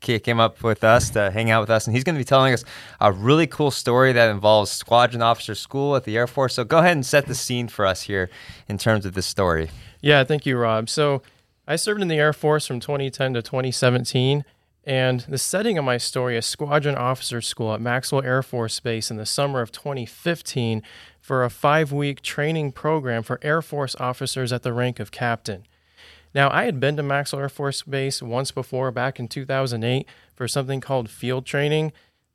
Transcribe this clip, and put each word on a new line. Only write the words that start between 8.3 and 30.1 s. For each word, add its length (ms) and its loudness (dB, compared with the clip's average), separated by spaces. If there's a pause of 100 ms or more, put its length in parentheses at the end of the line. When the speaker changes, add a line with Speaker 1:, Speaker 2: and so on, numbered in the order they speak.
Speaker 1:
in 100 -4
terms 280 2
of 80 -6
this 140 -4
story. 420 0 (320)
Speaker 2:
Yeah, 220 4
thank 220 -2
you, 120 -2
Rob. 320 0
So 320 0 (460)
I 80 -2
served 260 -4
in 60 -2
the 100 0
Air 160 4
Force 320 0
from 140 -6
twenty 320 -4
ten 240 -4
to 80 -2
twenty 300 -4
seventeen, 720 2 (380)
and 440 0
the 100 -6
setting 400 -2
of 60 -2
my 140 0
story 400 -2
is 80 -4
Squadron 500 -2
Officer 460 -4
School 320 -4
at 80 -6
Maxwell 420 -2
Air 180 0
Force 380 -6
Base 320 -6
in 60 -8
the 100 -8
summer 340 -2
of 100 -6
twenty 360 -8
fifteen 720 -2 (380)
for 240 0
a 60 0
five-week 720 0
training 500 -2
program 500 -2
for 200 -6
Air 200 0
Force 380 -6
officers 540 -4
at 100 -4
the 80 -2
rank 260 -2
of 140 -10
captain. 560 -4 (640)
Now, 160 4
I 140 0
had 160 -2
been 160 0
to 80 -2
Maxwell 380 -2
Air 80 -4
Force 340 -6
Base 380 -4
once 300 -4
before, 400 -4
back 280 -4
in 80 -8
two 180 -10
thousand 380 -2
eight, 240 0 (260)